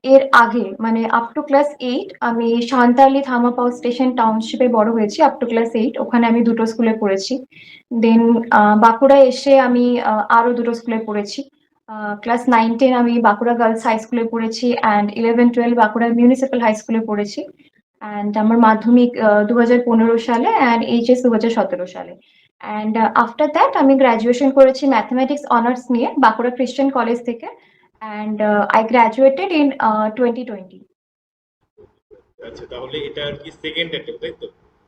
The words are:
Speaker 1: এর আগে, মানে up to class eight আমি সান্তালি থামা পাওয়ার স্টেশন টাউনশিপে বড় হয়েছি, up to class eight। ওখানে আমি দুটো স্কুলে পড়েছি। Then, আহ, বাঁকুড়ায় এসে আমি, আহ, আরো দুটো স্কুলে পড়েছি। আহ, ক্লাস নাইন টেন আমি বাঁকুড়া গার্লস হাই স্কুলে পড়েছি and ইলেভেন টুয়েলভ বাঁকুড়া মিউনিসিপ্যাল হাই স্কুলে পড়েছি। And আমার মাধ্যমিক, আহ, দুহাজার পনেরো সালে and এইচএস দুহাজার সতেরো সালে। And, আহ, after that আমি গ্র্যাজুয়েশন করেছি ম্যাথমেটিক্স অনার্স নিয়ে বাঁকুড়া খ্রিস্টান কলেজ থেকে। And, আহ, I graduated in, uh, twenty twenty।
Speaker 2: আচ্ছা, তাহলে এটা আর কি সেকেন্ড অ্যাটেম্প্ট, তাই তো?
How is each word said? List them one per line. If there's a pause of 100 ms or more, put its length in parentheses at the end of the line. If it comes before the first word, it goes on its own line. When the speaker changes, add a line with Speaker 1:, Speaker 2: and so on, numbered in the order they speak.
Speaker 1:
এর
আগে,
মানে
up
to
class (140)
eight
আমি
সান্তালি
থামা
পাওয়ার
স্টেশন
টাউনশিপে
বড়
হয়েছি,
up
to
class
eight।
ওখানে
আমি
দুটো
স্কুলে
পড়েছি। (500)
Then,
আহ,
বাঁকুড়ায়
এসে
আমি,
আহ,
আরো
দুটো
স্কুলে
পড়েছি। (360)
আহ,
ক্লাস
নাইন
টেন
আমি
বাঁকুড়া
গার্লস
হাই
স্কুলে
পড়েছি
and
ইলেভেন
টুয়েলভ
বাঁকুড়া
মিউনিসিপ্যাল
হাই
স্কুলে
পড়েছি। (540)
And
আমার
মাধ্যমিক,
আহ,
দুহাজার
পনেরো
সালে
and
এইচএস
দুহাজার
সতেরো
সালে। (680)
And,
আহ,
after
that
আমি
গ্র্যাজুয়েশন
করেছি
ম্যাথমেটিক্স
অনার্স
নিয়ে
বাঁকুড়া
খ্রিস্টান
কলেজ
থেকে। (540)
And,
আহ,
I
graduated
in,
uh,
twenty
twenty। (1700)
Speaker 2:
আচ্ছা,
তাহলে
এটা
আর
কি
সেকেন্ড
অ্যাটেম্প্ট,
তাই
তো? (400)